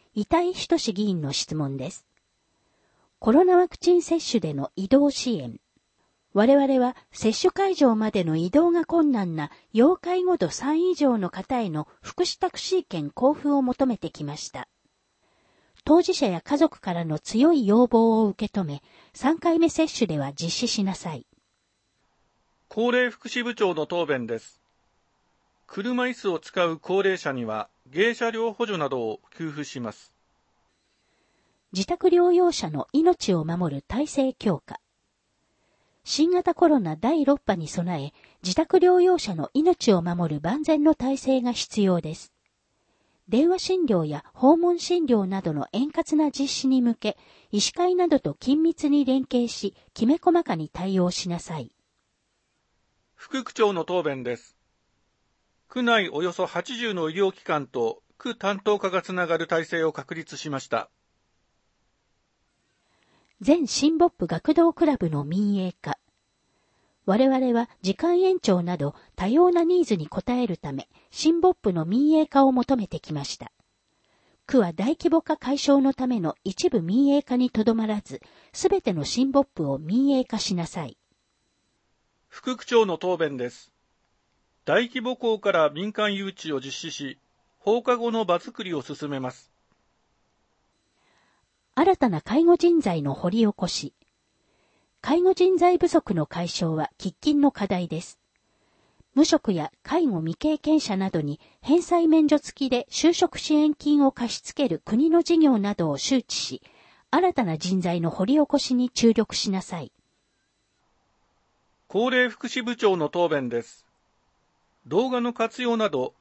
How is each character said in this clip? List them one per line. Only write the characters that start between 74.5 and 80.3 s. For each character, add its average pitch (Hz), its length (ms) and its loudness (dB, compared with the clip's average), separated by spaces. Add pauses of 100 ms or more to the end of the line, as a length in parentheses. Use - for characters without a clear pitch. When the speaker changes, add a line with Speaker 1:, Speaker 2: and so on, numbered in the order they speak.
Speaker 1:
は 175 120 0
大 220 240 -2
規 339 140 0
模 320 120 2
化 311 140 -2
解 269 220 -4
消 277 220 4
の 269 140 2
た 254 120 -6
め 240 140 -2
の 165 240 -4
一 277 260 -2
部 202 120 0
民 233 260 2
営 285 140 4
化 247 140 -4
に 247 140 0
と 214 140 0
ど 226 100 2
ま 220 120 -2
ら 208 140 -4
ず、 - 200 -16 (320)
す - 160 -2
べ 381 120 2
て 202 120 -2
の 151 120 -2
親 262 260 0
ボ 277 120 2
ッ - 20 2
プ 147 280 -4
を 135 60 -4
民 220 320 0
営 254 140 0
化 220 140 -6